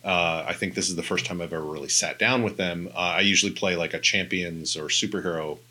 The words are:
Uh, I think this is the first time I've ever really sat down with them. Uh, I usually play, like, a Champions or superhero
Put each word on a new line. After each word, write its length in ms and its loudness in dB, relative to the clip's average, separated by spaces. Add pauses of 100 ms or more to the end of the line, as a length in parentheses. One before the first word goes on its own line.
Uh, 440 2
I 60 -2
think 220 -2
this 120 0
is 80 -2
the 80 -2
first 220 0
time 160 -4
I've 100 -4
ever 140 -4
really 240 -6
sat 300 0
down 240 4
with 140 0
them. 360 -2
Uh, 60 -6
I 220 2
usually 320 4
play, 220 0
like, 200 -2
a 40 -4
Champions 760 0
or 120 -6
superhero 680 -2 (140)